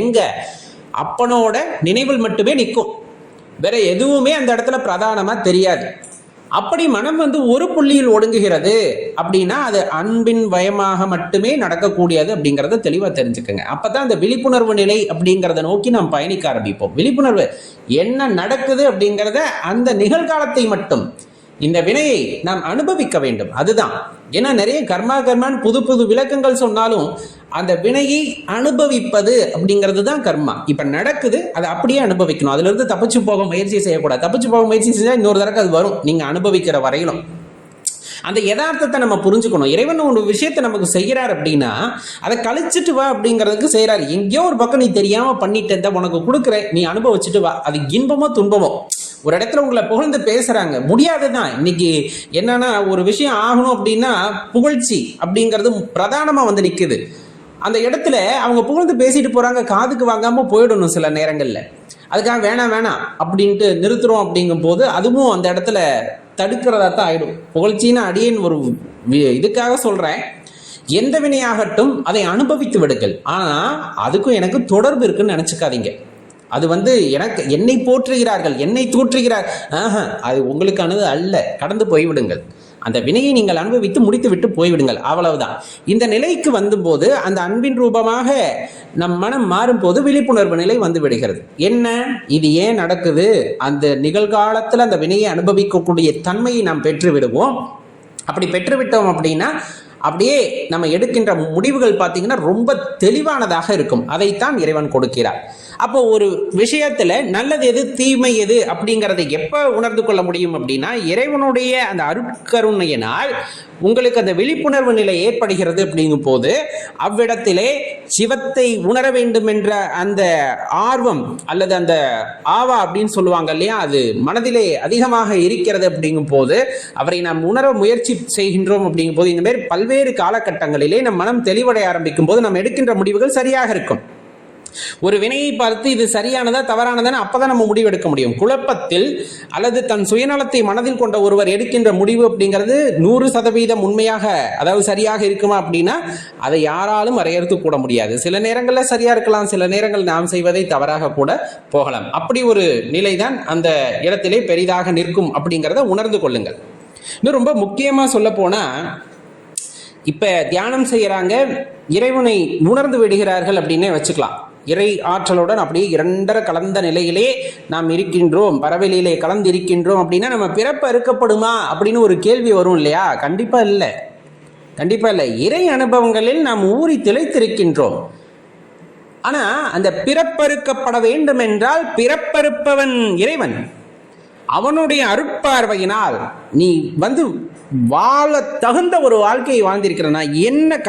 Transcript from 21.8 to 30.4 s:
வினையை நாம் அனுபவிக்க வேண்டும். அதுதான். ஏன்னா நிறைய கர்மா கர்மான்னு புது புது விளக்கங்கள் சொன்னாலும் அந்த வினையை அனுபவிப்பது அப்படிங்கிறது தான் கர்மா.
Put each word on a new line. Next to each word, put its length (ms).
வினையை 320
நாம் 220
அனுபவிக்க 540
வேண்டும். 260
அதுதான். 340
ஏன்னா 120
நிறைய 200
கர்மா 240
கர்மான்னு 380
புது 240
புது 240
விளக்கங்கள் 500
சொன்னாலும் 460
அந்த 160
வினையை 340
அனுபவிப்பது 760
அப்படிங்கிறது 540
தான் 180
கர்மா. 260